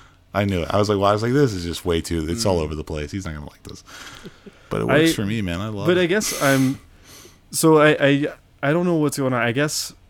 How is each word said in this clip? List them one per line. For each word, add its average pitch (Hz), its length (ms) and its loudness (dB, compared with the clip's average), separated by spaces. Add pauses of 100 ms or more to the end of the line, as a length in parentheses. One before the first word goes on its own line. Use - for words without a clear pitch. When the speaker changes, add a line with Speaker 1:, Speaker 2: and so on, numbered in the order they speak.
(340)
Speaker 1:
I 101 120 0
knew 92 160 0
it. - 80 -4
I - 80 0
was 104 120 2
like, 104 100 2
"Well," 101 100 4
I 104 40 4
was 107 100 0
like, 120 100 0
"This 135 200 4
is 90 120 -6
just 85 200 -6
way 85 160 2
too, 82 280 -2
it's 85 160 -2
all 92 140 2
Speaker 2:
Mm. 78 40 0
Speaker 1:
over 78 120 -4
the 76 80 -6
place. 76 280 -8
He's 95 140 -8
not 80 100 -8
gonna 73 140 -12
like - 140 -20
this." - 200 -16 (840)
But 107 120 -2
it 113 60 -2
works 156 240 4
Speaker 2:
I, - 20 0
Speaker 1:
for 107 120 -4
me, 107 160 -2
man. 87 200 -4
I 110 80 -6
love 101 180 -6
Speaker 2:
but 180 100 4
Speaker 1:
it. 185 40 2
Speaker 2:
I 180 60 2
guess 202 340 -2
I'm, 135 380 2 (720)
so 160 260 4
I, 151 120 6 (160)
I, 143 220 2 (340)
I 139 120 0
don't 175 120 0
know 175 100 2
what's 151 220 0
going 131 160 0
on. 120 80 0
I 117 120 0
guess 147 400 -2 (160)